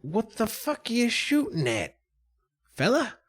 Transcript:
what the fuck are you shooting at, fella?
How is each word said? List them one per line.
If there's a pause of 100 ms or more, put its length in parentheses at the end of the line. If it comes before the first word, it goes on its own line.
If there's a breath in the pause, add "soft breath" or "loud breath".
what
the
fuck
are
you
shooting
at, (800)
fella? (140)